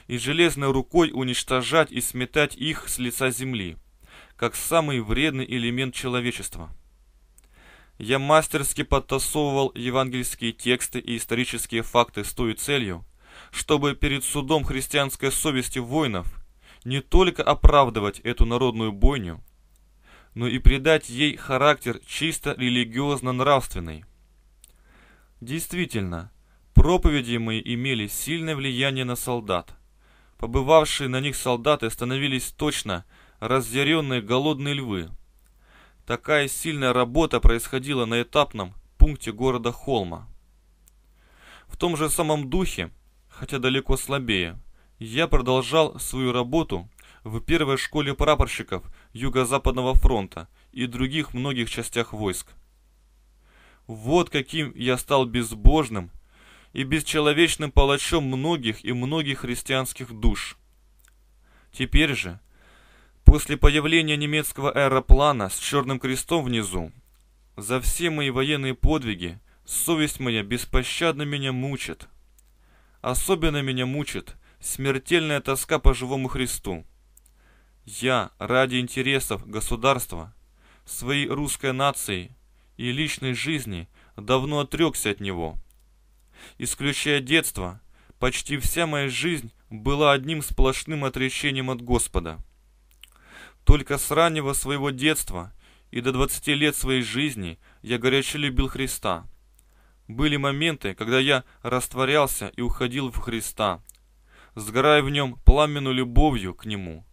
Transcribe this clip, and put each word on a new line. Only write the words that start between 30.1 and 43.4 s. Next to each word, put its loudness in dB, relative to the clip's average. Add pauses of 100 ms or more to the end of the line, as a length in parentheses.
Побывавшие 2
на -2
них -4
солдаты 0
становились -4
точно -4 (340)
разъяренные 0
голодные 0
львы. -4 (960)
Такая 0
сильная -2
работа 2
происходила 2
на 0
этапном -2 (240)
пункте 6
города 0
Холма. -4 (1400)
В -12
том 0
же 0
самом 0
духе, -2 (380)
хотя -6